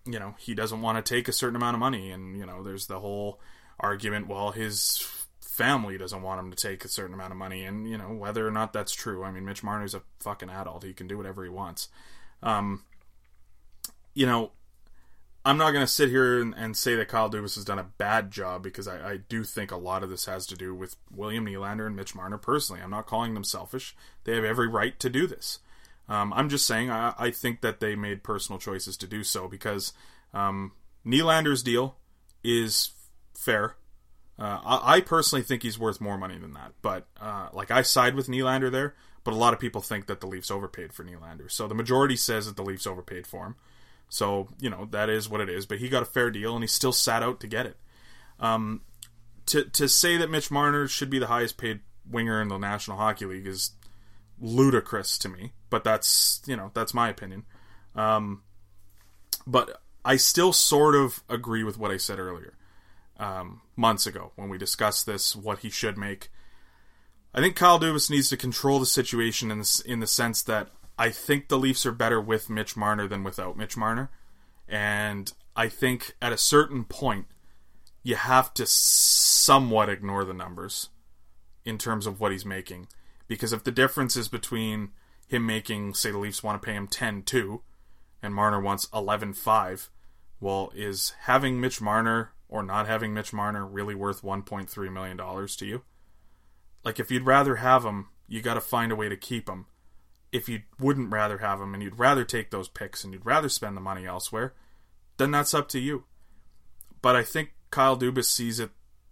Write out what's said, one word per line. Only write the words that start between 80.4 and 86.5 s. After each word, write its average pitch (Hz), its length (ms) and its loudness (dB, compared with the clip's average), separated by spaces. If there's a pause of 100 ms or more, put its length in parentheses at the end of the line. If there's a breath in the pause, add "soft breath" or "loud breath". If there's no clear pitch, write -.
in 110 140 -6
terms 107 280 -2
of 101 140 -4
what 104 120 2
he's 95 140 -6
making. 95 420 -8 (400 soft breath)
Because 113 240 -2
if 110 120 -2
the 120 60 0
difference 127 460 4
is 120 120 -2
between 110 640 -4 (380 soft breath)
him 117 180 0
making, 107 480 -4
say - 160 0
the 101 80 -2
Leafs 101 240 -4
want 104 180 -2